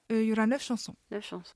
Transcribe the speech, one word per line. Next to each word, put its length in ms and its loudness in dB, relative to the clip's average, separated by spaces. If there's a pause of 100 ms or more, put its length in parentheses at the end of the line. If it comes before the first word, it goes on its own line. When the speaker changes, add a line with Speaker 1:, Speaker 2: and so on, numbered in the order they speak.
(120)
Speaker 1:
Euh, 100 4
il 80 4
y 40 2
aura 120 4
neuf 160 2
chansons. 320 -6 (160)
Speaker 2:
Neuf 160 -6
chansons. 300 -12